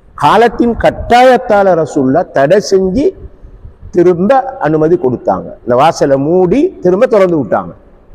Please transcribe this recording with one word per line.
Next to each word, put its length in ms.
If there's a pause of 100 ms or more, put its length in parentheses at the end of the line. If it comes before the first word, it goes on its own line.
(140)
காலத்தின் 600
கட்டாயத்தால 1080
ரசூல்லா 460
தடை 320 (100)
செஞ்சு 380 (840)
திரும்ப 680
அனுமதி 400
கொடுத்தாங்க. 460
இந்த 320
வாசலை 420
மூடி 640
திரும்ப 240
திறந்து 320
விட்டாங்க. 360 (420)